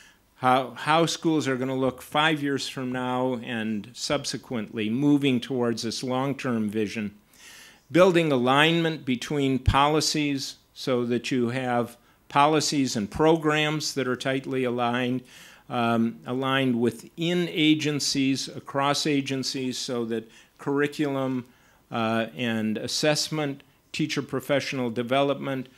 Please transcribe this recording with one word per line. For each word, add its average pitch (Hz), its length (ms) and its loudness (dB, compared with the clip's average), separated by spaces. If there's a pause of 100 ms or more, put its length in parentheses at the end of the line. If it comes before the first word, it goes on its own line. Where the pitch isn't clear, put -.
(360)
How, 127 360 2
how 156 340 2
schools 156 420 0
are 135 80 0
gonna 131 180 -2
look 131 280 -2
five 151 420 0
years 139 240 -4
from 127 240 -6
now 127 440 -2
and 110 580 -4
subsequently, 117 960 -4
moving 139 500 4
towards 120 440 -2
this 110 200 -6
long-term 127 680 -2
vision. 104 460 -4 (760)
Building 170 400 6
alignment 147 760 4
between 135 520 0
policies 143 1000 2 (160)
so 123 320 -2
that 120 260 -2
you 120 200 2
have 123 440 -2 (340)
policies 143 680 4
and 104 140 -2
programs 151 840 2
that 131 140 -2
are 127 80 0
tightly 135 480 -2
aligned, 123 580 0 (480)
um, 117 560 0
aligned 131 540 0
within 165 680 0
agencies, 147 1000 2
across 139 580 -2
agencies, 135 720 -2
so 120 280 -4
that 113 240 -4 (280)
curriculum, 139 880 -2 (460)
uh, 113 440 0
and 110 420 -2
assessment, 147 840 -2 (300)
teacher 151 300 -2
professional 135 680 -2
development, 135 800 0 (100)